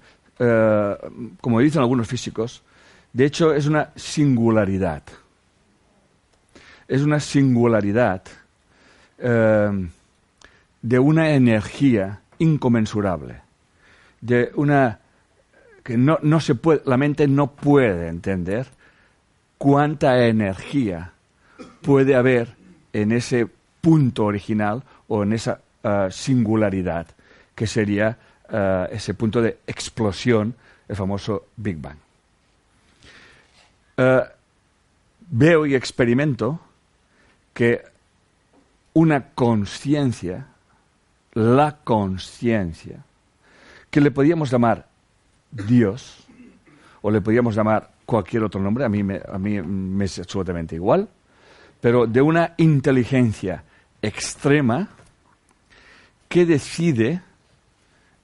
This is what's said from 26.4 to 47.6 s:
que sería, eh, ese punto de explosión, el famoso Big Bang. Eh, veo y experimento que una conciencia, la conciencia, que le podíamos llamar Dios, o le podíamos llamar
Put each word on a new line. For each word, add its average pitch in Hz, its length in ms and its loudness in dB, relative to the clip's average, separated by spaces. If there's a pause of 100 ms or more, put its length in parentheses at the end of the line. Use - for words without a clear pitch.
que 113 120 -6
sería, 104 500 -2 (320)
eh, 95 440 -2
ese 107 220 -8
punto 113 280 -2
de 110 240 -4
explosión, 110 880 -2 (320)
el 110 80 -10
famoso 98 520 -6 (100)
Big 104 200 -8
Bang. 71 200 -16 (2000)
Eh, 131 260 2 (1080)
veo 156 360 4
y 139 80 0
experimento 127 880 -2 (920)
que 120 300 0 (1080)
una 160 380 2
conciencia, 117 1160 -2 (840)
la 127 500 2
conciencia, 101 1200 -4 (840)
que 151 100 2
le 143 120 4
podíamos 143 380 0
llamar 117 360 0 (640)
Dios, 113 760 -2 (760)
o 104 80 -2
le 107 100 2
podíamos 110 360 0
llamar 110 340 0 (160)